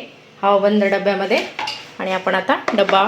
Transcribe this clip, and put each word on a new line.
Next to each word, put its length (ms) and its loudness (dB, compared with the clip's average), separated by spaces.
हवाबंद 400 4
डब्यामध्ये. 600 0
आणि 120 -4
आपण 240 -2
आता 240 0
डब्बा 340 4